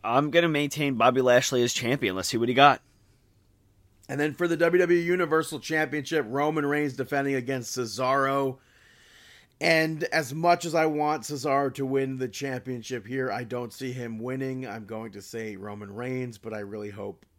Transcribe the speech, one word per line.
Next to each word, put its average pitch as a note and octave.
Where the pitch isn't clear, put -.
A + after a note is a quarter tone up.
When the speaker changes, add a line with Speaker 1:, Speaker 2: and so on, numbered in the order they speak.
Speaker 1:
I'm C3+
gonna E3+
maintain D3
Bobby B2
Lashley B2
as A#2+
champion. A#2+
Let's F#2
see -
what A#2
he B2
got. C#3
Speaker 2:
And C#3
then D3
for F3
the E3+
W E3+
W F3
E E3+
Universal D#3+
Championship, D3+
Roman D3
Reigns D3
defending C#3
against B2+
Cesaro. C3
And D#3+
as C#3+
much E3+
as D#3+
I D#3+
want D3+
Cesaro C#3
to C3+
win C3+
the C3
championship B2
here, C3
I A#2
don't A#2+
see C3
him A#2
winning. C3
I'm G#2+
going A2
to G2+
say A2
Roman G#2
Reigns, B2
but A2
I G#2+
really G#2
hope G2+